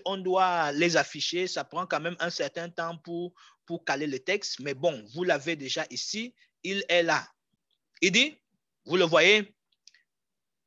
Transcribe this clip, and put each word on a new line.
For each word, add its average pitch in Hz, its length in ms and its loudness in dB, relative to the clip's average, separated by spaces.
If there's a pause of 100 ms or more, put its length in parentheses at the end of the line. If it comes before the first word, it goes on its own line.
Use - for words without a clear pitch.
on 190 100 -4
doit 180 560 2
les 160 240 2
afficher, 156 500 -2
ça 156 160 -6
prend 175 240 -8
quand 151 140 -2
même 170 180 -6
un 170 120 -4
certain 170 380 -6
temps 170 300 -6
pour, 170 340 -8 (340)
pour 170 180 -8
caler 147 220 -2
le 135 120 -4
texte. - 420 -4
Mais 139 140 -4
bon, 131 380 -2
vous 170 120 -4
l'avez 156 320 0
déjà 139 340 -6
ici. 220 440 -8 (280)
Il 190 260 -4
est 170 140 4
là. 156 260 0 (720)
Il 180 120 4
dit, 269 220 4 (520)
vous 170 100 0
le 185 80 6
voyez, 185 500 6 (1120)